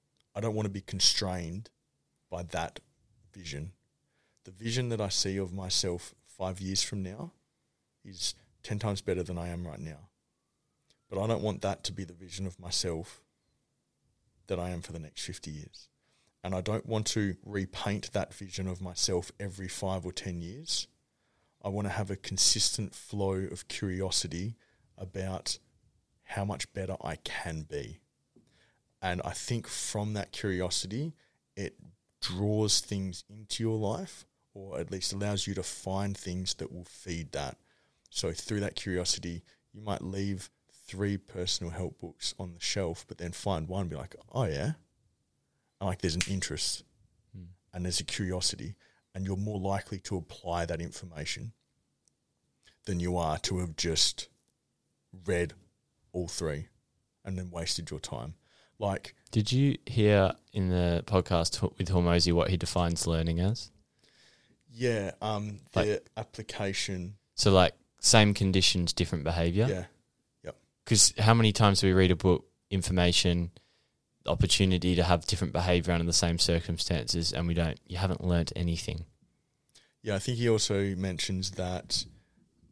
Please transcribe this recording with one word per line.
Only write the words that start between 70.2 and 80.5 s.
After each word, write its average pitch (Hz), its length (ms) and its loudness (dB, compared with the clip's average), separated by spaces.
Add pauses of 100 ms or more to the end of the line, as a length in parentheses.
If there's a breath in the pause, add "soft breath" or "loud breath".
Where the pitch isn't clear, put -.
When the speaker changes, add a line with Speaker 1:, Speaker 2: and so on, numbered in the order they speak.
Speaker 1:
Yep. - 140 -10 (280)
Speaker 2:
'Cause - 320 8
how 110 160 8
many 113 200 8
times 101 280 6
do 98 60 6
we 92 60 8
read 92 180 8
a 90 40 8
book, - 360 4 (180)
information, 87 800 4 (760 soft breath)
opportunity 90 680 4
to 87 80 6
have 85 220 4
different 92 280 0
behaviour 87 400 4
under 85 120 2
the 85 80 0
same 85 240 4
circumstances, 85 960 0
and 85 140 0
we 82 80 2
don't, 82 320 0
you 92 100 -8
haven't 90 260 0
learnt 85 320 2
anything. 82 500 -2 (960 soft breath)
Speaker 1:
Yeah, 107 100 -2
I 98 60 2
think 123 180 -2
he 120 100 4
also 98 480 4